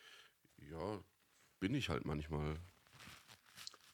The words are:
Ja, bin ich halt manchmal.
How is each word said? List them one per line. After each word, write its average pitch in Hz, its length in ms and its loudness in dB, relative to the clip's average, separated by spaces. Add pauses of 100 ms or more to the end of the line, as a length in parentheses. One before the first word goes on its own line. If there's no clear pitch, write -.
(580)
Ja, 82 460 -2 (560)
bin 98 140 6
ich 131 160 4
halt 67 160 4
manchmal. 76 520 2 (1400)